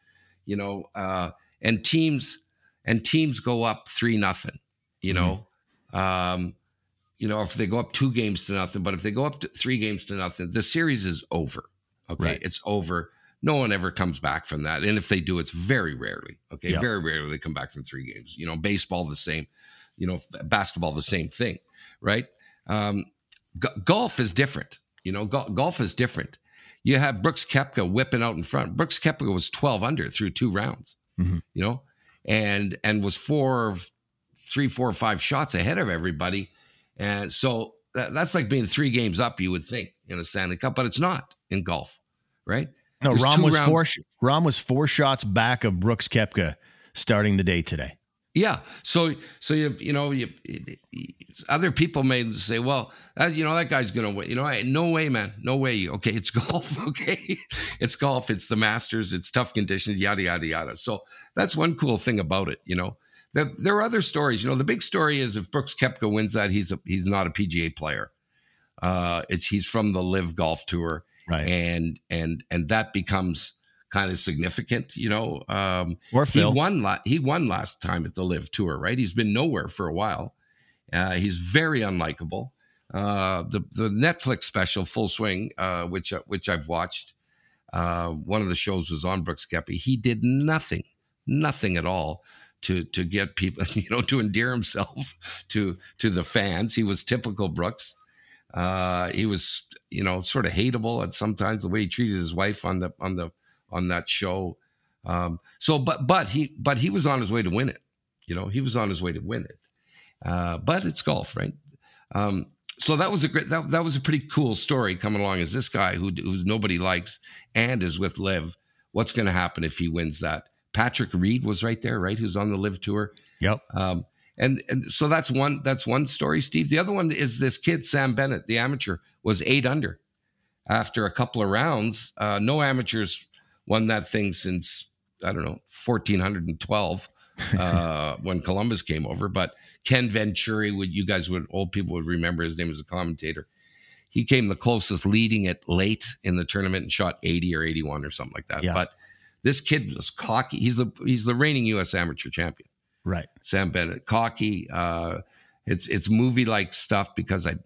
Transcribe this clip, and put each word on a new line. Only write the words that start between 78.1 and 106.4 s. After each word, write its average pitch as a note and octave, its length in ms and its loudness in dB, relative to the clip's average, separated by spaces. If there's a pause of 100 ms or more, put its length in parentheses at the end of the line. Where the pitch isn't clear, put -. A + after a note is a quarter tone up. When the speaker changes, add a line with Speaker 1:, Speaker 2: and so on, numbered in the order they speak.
Speaker 1:
the F#2 100 -2
Live D#2 260 -2
Tour, E2 280 -2
right? G2 200 -2
He's G#2+ 160 2
been G#2+ 180 2
nowhere A#2 360 0
for F2+ 180 -4
a D2+ 60 -2
while. F#2+ 420 -2 (580)
Uh, F#2 200 2
he's F2+ 260 0
very C3 420 2
unlikable. F#2 680 -4 (420)
Uh, F#2+ 500 0
the, G2+ 180 -2 (120)
the A2 180 0
Netflix C3 540 0
special, F#2+ 400 0
Full G#2+ 240 0
Swing, G#2 500 -2
uh, F2+ 260 -2
which, F2 280 -4
uh, F2+ 140 -6
which - 220 -4
I've E2 180 -2
watched, E2+ 480 -4 (580)
uh, E2+ 360 0
one E2 340 -2
of G2 60 0
the F2 80 0
shows F2+ 340 -2
was D#2 140 -4
on F#2 180 0
Brooks D#2+ 240 -4
Koepka. F2 280 -4
He B2+ 220 0
did A2+ 280 0
nothing, C#3 600 0 (420)
nothing C3+ 500 0
at D#2+ 100 0
all E2 380 -2 (380)
to, F#2 220 0
to - 200 -4
get G2 320 -2
people, F#2 300 -2
<laughs> - 80 -4
you G2+ 160 -2
know, A#2+ 120 0
to C3+ 160 2
endear A2 340 2
himself - 920 -4
<laughs> - 40 -20
to, F#2+ 280 0 (220)
to A2+ 120 2
the F2 140 0
fans. G2+ 500 0
He A#2 80 2
was G2 220 0
typical G#2+ 440 -2
Brooks. E2+ 460 -4 (580)
Uh, F2+ 600 0
he G#2+ 140 0
was, - 420 0 (220)
you F#2+ 120 -4
know, F#2 180 0
sort A2 240 -2
of - 60 2
hateable A#2 540 0
at - 100 -4
sometimes, G#2+ 480 0
the F#2+ 60 -2
way G#2+ 140 2
he G2 40 0
treated G#2 300 0
his F2 180 -2
wife G2 300 -2
on F2+ 160 0
the, F2+ 180 -4
on F#2+ 160 -2
the, E2+ 160 -4 (400)
on F2+ 160 -2
that F2 220 -2
show. F#2 480 -2 (480)
Um, F2 340 -2 (220)
so, D#3 180 2
but, C3+ 300 -2
but E3 220 4
he, C#3+ 280 0